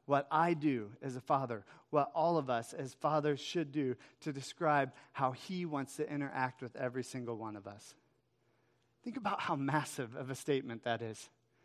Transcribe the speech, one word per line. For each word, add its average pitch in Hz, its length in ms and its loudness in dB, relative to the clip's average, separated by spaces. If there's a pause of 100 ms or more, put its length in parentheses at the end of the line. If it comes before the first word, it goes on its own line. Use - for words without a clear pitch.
what 139 260 4
I 165 220 6
do 135 380 0 (100)
as 131 160 -6
a 127 40 -10
father, 123 440 0 (240)
what 143 260 4
all 165 220 4
of 135 120 0
us 117 220 0
as 131 220 -6
fathers 147 480 2
should 151 320 -2
do 131 240 0 (240)
to 156 100 -4
describe 139 640 2 (180)
how 131 200 0
he 180 340 -6
wants 143 320 -4
to 151 120 -2
interact 135 520 -2
with 123 160 -12
every 127 260 -2
single 120 320 -6
one 107 220 -8
of 101 100 -14
us. 101 280 -16 (1080)
Think 240 140 -8
about 202 240 -2
how 165 140 0
massive 139 600 0
of 131 140 -8
a 135 60 -4
statement 131 480 -2
that 117 180 0
is. 110 280 -8 (360)